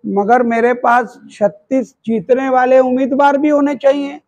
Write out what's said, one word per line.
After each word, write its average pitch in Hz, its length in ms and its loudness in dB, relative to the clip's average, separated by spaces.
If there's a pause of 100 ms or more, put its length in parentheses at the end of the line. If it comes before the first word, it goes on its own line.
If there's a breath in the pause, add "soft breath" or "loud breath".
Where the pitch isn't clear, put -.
मगर 208 360 0
मेरे 233 320 0
पास 240 460 -2 (120)
छत्तीस 214 640 -4 (120)
जीतने 233 420 -2
वाले 254 300 2
उम्मीदवार 262 600 0
भी 302 100 0
होने 285 260 0
चाहिए। 277 420 -2 (120)